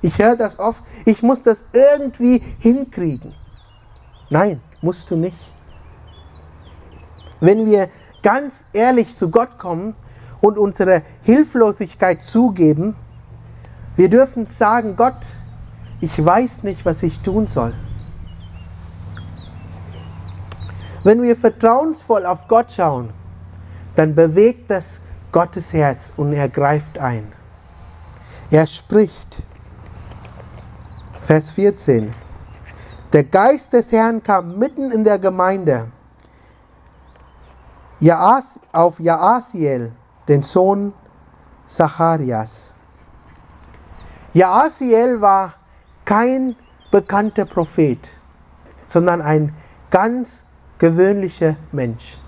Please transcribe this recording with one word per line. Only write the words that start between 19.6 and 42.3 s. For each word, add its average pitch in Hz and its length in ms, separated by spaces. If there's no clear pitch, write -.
Wenn 220 180
wir 240 140
vertrauensvoll 233 880
auf 180 220
Gott 226 240
schauen, 139 400
dann 156 200
bewegt 175 560
das - 300
Gottes 175 420
Herz 147 420
und 147 180
er 147 140
greift 147 520
ein. 110 320
Er 156 180
spricht. - 760
Vers 156 300
vierzehn. 135 640
Der 147 100
Geist 233 500
des 233 180
Herrn 226 300
kam 180 360
mitten 240 340
in 220 120
der 208 160
Gemeinde. 185 720
Jaas-, 185 600
auf 170 280
Jaasiel, 165 920
den 143 160
Sohn 202 500
Zacharias. 147 1080